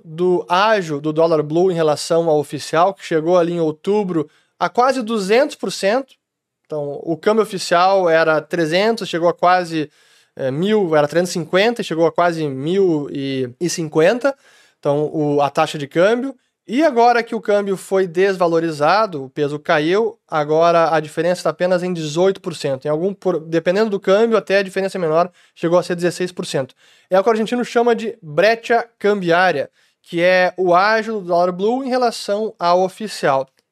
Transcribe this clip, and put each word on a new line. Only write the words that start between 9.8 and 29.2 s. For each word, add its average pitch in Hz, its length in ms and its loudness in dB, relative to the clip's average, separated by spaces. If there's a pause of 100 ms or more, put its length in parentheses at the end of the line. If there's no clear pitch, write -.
eh, 135 140 -4
mil, 185 460 0
era 147 100 4
trezentos 170 240 -2
e - 40 -10
cinquenta, 190 480 0
chegou 160 240 0
a 156 60 0
quase 165 360 0
mil 151 600 0
e 135 580 -4
cinquenta. 175 680 0 (420)
Então, 147 340 -2
o, 147 280 0
a 143 80 2
taxa 156 300 -2
de 143 80 -8
câmbio. 233 480 0 (360)
E 269 140 2
agora 233 380 4
que 233 120 -8
o 220 60 -6
câmbio 202 380 -2
foi 190 280 -2
desvalorizado, 170 1200 0
o 131 60 -16
peso 147 280 -4
caiu, 175 600 0 (100)
agora 160 640 2
a 160 60 2
diferença 165 440 -4
tá 175 40 0
apenas 180 340 0
em 180 120 -4
dezoito 170 480 -2
por 175 120 -10
cento. 135 300 -6
Em 147 60 -4
algum 175 240 -2
por-, 175 260 -2
dependendo 165 480 0
do 196 100 -4
câmbio, 220 380 2
até 196 220 0
a 202 40 2
diferença 190 360 -4
é - 20 -4
menor, 170 300 2 (240)
chegou 175 240 0
a 170 40 2
ser 180 120 -4
dezesseis 175 360 -4
por 180 140 -10
cento. 135 300 -6 (340)
É 185 100 2
o 196 40 4
que 208 80 2
o - 20 2
argentino 220 320 -2
chama 233 320 2
de 214 240 -8
brecha 208 640 0 (120)
cambiária, 180 720 0 (320)